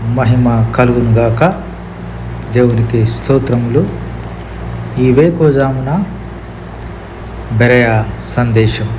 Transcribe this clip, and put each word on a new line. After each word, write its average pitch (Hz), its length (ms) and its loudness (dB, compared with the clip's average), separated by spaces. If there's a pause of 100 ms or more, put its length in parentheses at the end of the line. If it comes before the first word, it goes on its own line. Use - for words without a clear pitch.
మహిమ 117 600 2 (100)
కలుగునుగాక. 120 760 4 (1000)
దేవునికి 113 520 2
స్తోత్రములు. 123 800 0 (1120)
ఈ 127 120 4
వేకోజామున 139 920 2 (1500)
బెరయ 120 460 4 (320)
సందేశం. 113 640 2